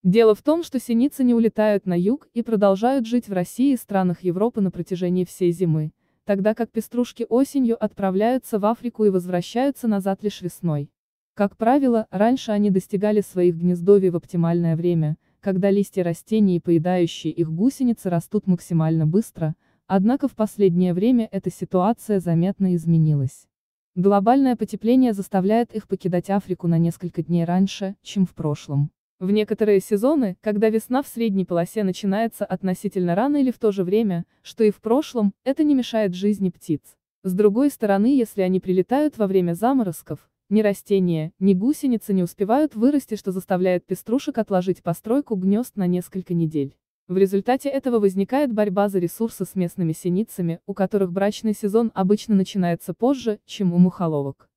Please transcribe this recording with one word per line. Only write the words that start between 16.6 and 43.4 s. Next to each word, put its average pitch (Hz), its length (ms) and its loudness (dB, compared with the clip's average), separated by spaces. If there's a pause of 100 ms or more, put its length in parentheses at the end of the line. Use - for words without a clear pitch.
поедающие 170 720 0
их 160 180 -2
гусеницы 226 600 -2
растут 175 360 -2
максимально 160 600 0
быстро, 165 500 -2 (300)
однако 220 420 0
в - 80 -8
последнее 185 560 2
время 220 400 2
эта 190 180 -4
ситуация 190 720 -2
заметно 175 560 0
изменилась. 156 680 0 (480)
Глобальное 220 640 4
потепление 233 560 0
заставляет 202 640 -2
их 214 120 -8
покидать 180 440 -4
Африку 190 360 -2
на 170 120 2
несколько 170 440 -2
дней 170 220 0
раньше, 190 580 -2
чем 190 220 -2
в 175 60 -4
прошлом. 147 600 -4 (300)
В 190 100 -4
некоторые 208 500 2
сезоны, 226 600 0
когда 214 300 0
весна 247 320 -2
в - 40 -10
средней 202 380 -2
полосе 180 400 -2
начинается 202 640 -2
относительно 185 680 -4
рано 277 220 0
или 262 140 2
в - 80 -10
то 220 120 0
же 196 140 -2
время, 185 400 0 (160)
что - 240 -4
и 208 60 4
в - 100 -12
прошлом, 220 540 -2 (100)
это 277 180 -2
не 294 120 2
мешает 220 400 -2
жизни 196 340 -2
птиц. - 320 -6 (420)
С 185 120 -4
другой 214 340 2
стороны, 220 480 2
если 220 240 -2
они 185 200 2
прилетают 240 580 0
во 208 80 0
время 185 260 0
заморозков, 196 680 -2 (280)
ни 214 140 4
растения, 185 760 0
ни 196 140 4
гусеницы 226 640 0
не 185 80 2
успевают 226 520 0
вырасти, 240 420 0
что 196 140 -6
заставляет 185 540 0